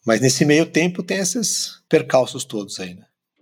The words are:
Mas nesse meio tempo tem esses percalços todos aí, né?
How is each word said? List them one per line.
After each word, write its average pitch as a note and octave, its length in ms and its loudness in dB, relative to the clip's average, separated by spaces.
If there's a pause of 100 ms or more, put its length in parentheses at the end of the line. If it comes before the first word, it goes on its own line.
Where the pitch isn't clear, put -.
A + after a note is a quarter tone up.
Mas A2+ 140 2
nesse C3 240 2
meio D3+ 220 6
tempo F3 360 0
tem F#3+ 180 -4
esses - 680 -4
percalços C3 560 2
todos G2+ 340 -8
aí, F#2 160 -12
né? G2 120 -20 (360)